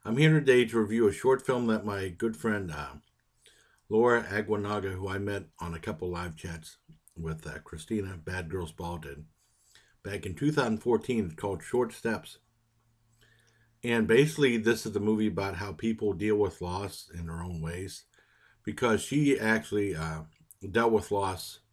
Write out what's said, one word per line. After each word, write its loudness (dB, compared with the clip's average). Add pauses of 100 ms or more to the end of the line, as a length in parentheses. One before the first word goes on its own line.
I'm -2
here 6
today 6
to 2
review 4
a 2
short 2
film 0
that 0
my -4
good -4
friend, -2
uh, -10 (960)
Laura 4
Aguanaga, -2
who -6
I -4
met -4 (120)
on -6
a -8
couple -6
live -6
chats -12 (400)
with, -8
uh, -12
Christina, -6
Bad -8
Girls -6
Ball, -8
did -14 (760)
back -8
in -6
two 2
thousand 2
fourteen, 0
called -6
Short 0
Steps. -6 (1500)
And 2
basically, 6
this 0
is -6
a 0
movie 2
about -2
how -8
people -2
deal 0
with 0
loss -8
in -10
their -8
own -8
ways, -8 (580)
because 0
she 2
actually, 0
uh, -4 (500)
dealt 2
with 2
loss. -4 (140)